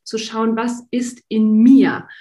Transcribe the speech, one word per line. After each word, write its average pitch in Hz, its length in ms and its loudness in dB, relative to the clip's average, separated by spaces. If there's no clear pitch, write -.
zu - 140 -10
schauen, 226 380 -4
was 240 340 -8
ist 240 380 -8
in 220 340 0
mir. - 460 4